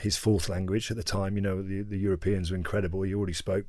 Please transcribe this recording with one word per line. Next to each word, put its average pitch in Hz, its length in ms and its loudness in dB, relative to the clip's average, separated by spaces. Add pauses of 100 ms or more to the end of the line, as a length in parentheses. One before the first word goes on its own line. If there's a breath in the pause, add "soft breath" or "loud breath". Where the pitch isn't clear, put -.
his 104 160 0
fourth 101 320 2
language 95 420 -2
at 113 60 -6
the 107 60 -4
time. 95 320 0
You 101 60 0
know, 98 200 0
the, 98 200 -4
the 101 160 -4
Europeans 95 540 2
were 95 60 0
incredible. 95 460 0
He 98 100 0
already 98 200 0
spoke 98 360 0